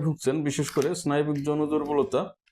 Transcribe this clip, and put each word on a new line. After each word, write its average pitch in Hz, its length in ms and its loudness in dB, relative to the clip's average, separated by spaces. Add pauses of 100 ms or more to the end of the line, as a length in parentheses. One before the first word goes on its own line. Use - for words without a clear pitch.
ভুগছেন, 147 300 0 (120)
বিশেষ 139 280 -2
করে 143 140 2 (120)
স্নায়বিক 147 360 0 (100)
যৌন 151 140 0 (100)
দুর্বলতা, 147 500 2 (300)